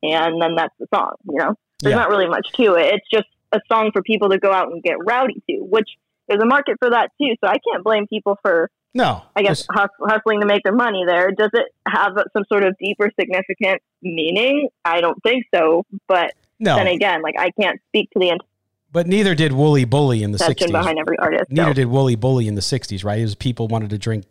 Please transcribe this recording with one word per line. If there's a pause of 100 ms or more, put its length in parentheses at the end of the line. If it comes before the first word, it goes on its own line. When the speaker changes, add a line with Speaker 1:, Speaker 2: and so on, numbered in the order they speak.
Speaker 1:
and
then
that's
the
song, (160)
you
know? (280)
There's
Speaker 2:
Yeah.
Speaker 1:
not
really
much
to
it.
It's
just (240)
a (100)
song
for
people
to
go
out
and
get (100)
rowdy
to,
which (360)
there's
a
market
for
that (100)
too. (100)
So
I (120)
can't
blame
people
for, (240)
Speaker 2:
No, (160)
Speaker 1:
I
guess,
Speaker 2:
it's
Speaker 1:
hus-, (100)
hustling
to
make
their
money
there.
Does
it (200)
have (180)
some
sort
of
deeper (100)
significant (180)
meaning? (120)
I
don't
think (100)
so. (240)
But (260)
Speaker 2:
No.
Speaker 1:
then
again,
like,
I
can't (100)
speak
to
the (520)
Speaker 2:
But
neither
did
Wooly
Bully
in
the
Speaker 1:
intention
Speaker 2:
sixties.
Speaker 1:
behind
every
artist,
Speaker 2:
Neither
Speaker 1:
so.
Speaker 2:
did
Wooly
Bully
in
the
sixties,
right?
It
was
people
wanted
to
drink